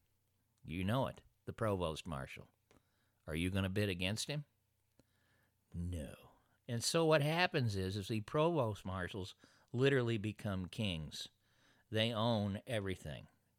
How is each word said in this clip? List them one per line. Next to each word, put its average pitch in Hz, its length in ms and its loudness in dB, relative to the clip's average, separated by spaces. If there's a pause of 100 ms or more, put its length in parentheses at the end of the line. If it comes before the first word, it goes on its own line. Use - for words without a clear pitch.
(640)
You 90 220 -4
know 117 220 2
it, - 160 -10 (240)
the 95 80 -8
provost 92 520 0
marshal. 67 420 -8 (800)
Are 80 80 -4
you 85 140 2
gonna 95 220 0
bid 104 180 0
against 92 400 -2
him? 147 160 -6 (1300)
No. 87 400 -4 (560)
And 117 160 -2
so 165 220 4
what 156 160 6
happens 151 540 2
is, 95 200 0
is 98 120 -4
the 113 120 0
provost 151 640 2
marshals 92 500 -6 (380)
literally 123 460 4
become 98 480 -2
kings. 82 600 -4 (640)
They 110 220 2
own 107 540 2
everything. 95 600 -4 (300)